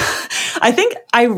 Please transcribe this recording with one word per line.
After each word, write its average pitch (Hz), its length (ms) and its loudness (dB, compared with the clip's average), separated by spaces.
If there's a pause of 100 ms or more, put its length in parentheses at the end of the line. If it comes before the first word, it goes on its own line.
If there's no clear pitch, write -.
(600)
I 240 140 4
think 453 180 2 (200)
I, 240 120 6 (120)